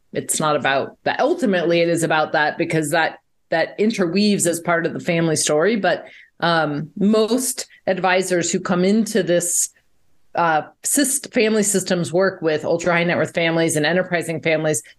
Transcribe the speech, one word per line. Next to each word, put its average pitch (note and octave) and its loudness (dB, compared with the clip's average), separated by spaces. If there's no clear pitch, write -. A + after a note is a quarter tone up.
it's - -4
not D#3 0
about C3+ -2
that. - -2
Ultimately, F#3+ 2
it E3+ 2
is E3 0
about D#3 0
that D3+ 0
because D#3+ -2
that, D#3+ -2
that E3 0
interweaves G3+ 0
as E3 -2
part E3+ 0
of E3 -4
the C#3 -8
family E3 0
story. D#3+ 0
But, F#3 0
um, D#3 -2
most A3 0
advisors F#3 0
who F#3 0
come F3+ 0
into G3+ 2
this, E3+ 0
uh, D#3+ 2
syst-, - -2
family A3 2
systems F3+ -2
work F#3 0
with D#3 0
ultra E3+ 0
high E3+ 2
net E3+ 0
worth D#3 -2
families E3 2
and D3+ 0
enterprising E3 -2
families, D#3 0